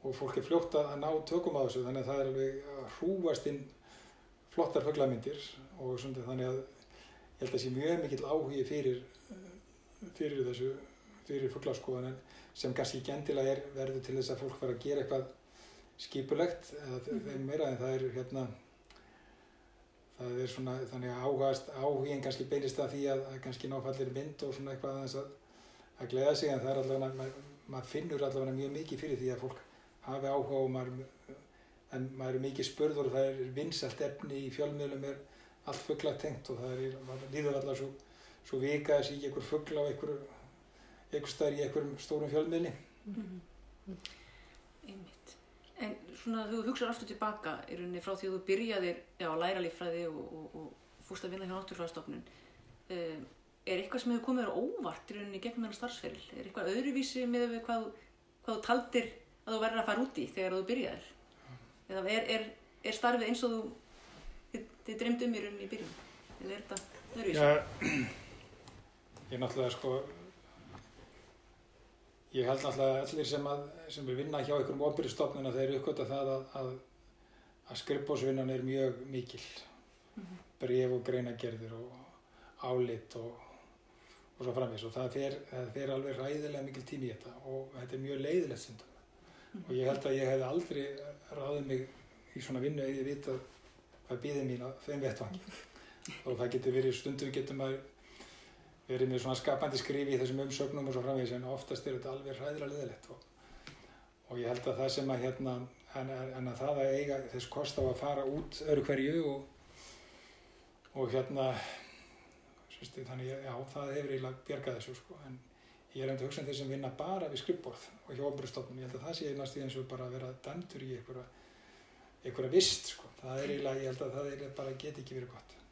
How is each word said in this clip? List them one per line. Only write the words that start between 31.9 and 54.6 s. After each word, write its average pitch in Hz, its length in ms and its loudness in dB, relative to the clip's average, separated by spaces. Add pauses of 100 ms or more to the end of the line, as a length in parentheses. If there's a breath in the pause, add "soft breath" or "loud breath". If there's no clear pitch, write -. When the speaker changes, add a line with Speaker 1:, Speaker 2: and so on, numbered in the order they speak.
Speaker 1:
en 131 220 -2
maður 131 200 -2
er 131 120 2
mikið 135 200 0
spurður 147 400 2
og 123 60 4
það 135 160 6
er 127 260 0
vinsælt 143 460 -2
efni 139 460 -2
í 123 40 -2
fjölmiðlum, 143 540 -2
er 139 140 -4 (480 loud breath)
allt 131 180 -4
fuglatengt - 640 0
og 117 80 -2
það 127 180 -2
er, 131 260 -2
maður 131 300 -8
líður 143 240 4
allavega 135 220 0
svo, 135 120 -2 (540 loud breath)
svo 131 160 0
vika 147 380 6
þessi 143 200 2
í 139 80 -2
einhver 135 180 -2
fugla 151 400 2
á 147 60 4
einhverju, 147 280 -2 (920 loud breath)
einhvers - 260 -2
staðar 143 240 4
í 147 60 4
einhverjum 143 340 0
stórum 151 320 -2
fjölmiðli. 165 420 4 (300)
Speaker 2:
Mhm. 190 380 -6 (1400 loud breath)
Einmitt. - 560 -16 (420)
En 226 180 -4 (160)
svona, 220 360 -2
þú 220 180 0
hugsar 254 280 2
aftur - 160 -6
til 196 80 -8
baka 208 460 -2
í 170 140 -8
rauninni 180 280 -4
frá 196 80 -2
því 190 160 -2
að 185 60 0
þú 185 100 -2
byrjaðir, 196 540 4 (160)
já, 180 140 -2
að 160 120 2
læra 185 240 4
líffræði 170 420 -2
og, 156 200 -4
og, 156 300 -10
og - 500 -14
fórst 190 180 -8
að 180 100 -4
vinna 190 140 -6
hjá 185 60 -2
Náttúrufræðistofnun. 175 680 -6 (680 loud breath)
Eh, 170 280 -2 (500)
er 185 140 2
eitthvað 247 240 -2
sem 240 80 4
hefur 233 140 2
komið 254 180 4
þér 196 80 0
á 190 80 2